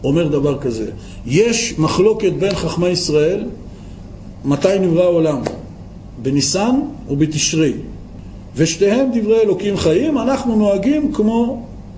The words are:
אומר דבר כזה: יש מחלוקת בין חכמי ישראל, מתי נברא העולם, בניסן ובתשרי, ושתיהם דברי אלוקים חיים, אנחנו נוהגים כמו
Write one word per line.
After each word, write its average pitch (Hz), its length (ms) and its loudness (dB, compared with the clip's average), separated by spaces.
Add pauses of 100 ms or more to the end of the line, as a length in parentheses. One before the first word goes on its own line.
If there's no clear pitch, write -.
אומר 156 240 2
דבר 143 300 2
כזה: 110 320 -4 (360)
יש 202 520 2
מחלוקת 185 640 2
בין 190 160 0
חכמי 170 340 0
ישראל, 170 560 0 (1000)
מתי 185 360 2
נברא 175 220 4
העולם, 160 380 2 (800)
בניסן 175 580 2 (300)
ובתשרי, 151 640 2 (800)
ושתיהם 202 580 2
דברי 226 260 4
אלוקים 202 380 2
חיים, 254 400 2
אנחנו 240 380 0
נוהגים 214 580 2
כמו 233 480 0 (360)